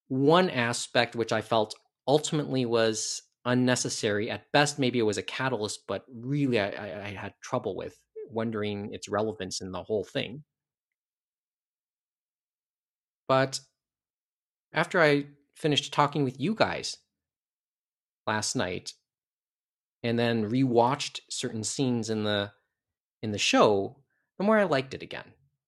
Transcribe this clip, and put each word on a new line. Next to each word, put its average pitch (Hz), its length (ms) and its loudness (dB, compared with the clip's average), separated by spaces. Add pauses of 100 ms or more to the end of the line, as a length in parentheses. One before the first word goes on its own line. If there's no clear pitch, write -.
one 151 440 4
aspect 120 640 0
which 113 160 0
I 110 80 2
felt 107 340 0 (320)
ultimately 143 580 0
was 113 580 0 (220)
unnecessary. 123 840 0
At - 220 -10
best, 147 260 4
maybe 123 220 2
it - 20 4
was 107 160 2
a 95 40 -6
catalyst, 117 680 -4
but 98 200 -4
really 127 520 0
I, 98 80 2
I, 98 380 -8
I - 40 -8
had 98 320 -10
trouble 107 320 -4
with 87 240 -10 (320)
wondering 107 640 -4
its 101 160 -12
relevance 101 520 -4
in 95 120 -10
the 90 100 -6
whole 101 220 -2
thing. 139 400 -8 (2750)
But 131 320 2 (1120)
after 165 300 2
I 143 240 6 (300)
finished 151 360 0
talking 147 300 2
with 131 160 -2
you 175 160 -2
guys 85 440 -2 (1300)
last 107 260 -2
night 92 380 -4 (1120)
and 117 120 0
then 117 320 0
rewatched 123 720 2 (120)
certain 117 340 -6
scenes 120 460 -2
in 110 120 -2
the, 104 300 0 (720)
in 107 80 -2
the 101 60 -4
show, 113 580 2 (420)
the 185 60 -4
more 220 140 4
I 202 60 2
liked 135 300 -2
it - 80 -12
again, - 300 -14 (360)